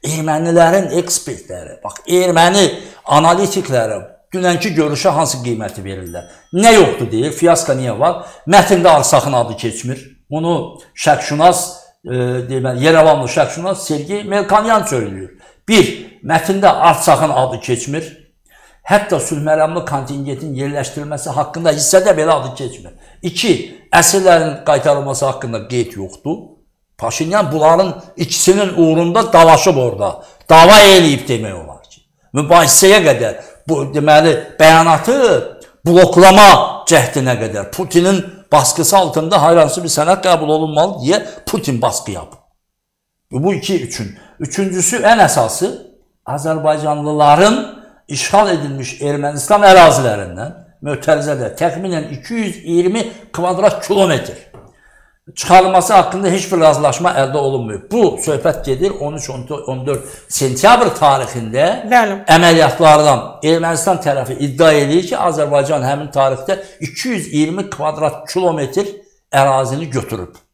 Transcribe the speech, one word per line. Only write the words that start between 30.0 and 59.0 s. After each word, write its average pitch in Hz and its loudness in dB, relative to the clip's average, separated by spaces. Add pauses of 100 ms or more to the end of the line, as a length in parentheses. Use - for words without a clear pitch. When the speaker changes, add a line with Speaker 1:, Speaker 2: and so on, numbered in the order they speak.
Speaker 1:
Dava 170 10
eləyib 180 6
demək 107 -4
olar 76 -16
ki. - -20 (320)
Mübahisəyə 170 4
qədər, 117 0 (300)
bu, 156 -2 (160)
deməli, 151 4 (240)
bəyanatı 165 4 (680)
bloklama 185 8 (420)
cəhdinə 127 0
qədər 104 -8
Putinin 180 0 (320)
baskısı 147 2
altında 160 0
hər 165 4
hansı 151 -2
bir 156 -4
sənəd 180 0
qəbul 160 0
olunmalı 156 -2
deyə 180 0 (240)
Putin 139 -4
baskı - -4
yapıb. - -20 (920)
Bu 156 -2
iki 170 -4
üçün. 104 -12 (240)
Üçüncüsü, 185 -4
ən 220 4
əsası, 147 -2 (560)
Azərbaycanlıların 151 0 (300)
işğal 196 0
edilmiş 139 -10 (100)
Ermənistan 147 -2
ərazilərindən 127 4 (300)
mötərizədə 143 -4
təxminən 165 -6
iki - -14
yüz 220 -6
iyirmi 180 -2 (280)
kvadrat 180 -2
kilometr 180 -2 (960)
çıxarılması 190 2
haqqında 185 2
heç 180 -4
bir 180 0
razılaşma 151 2
əldə 135 -2
olunmayıb. 123 -4 (100)
Bu 233 2 (220)
söhbət 151 -4
gedir 156 -4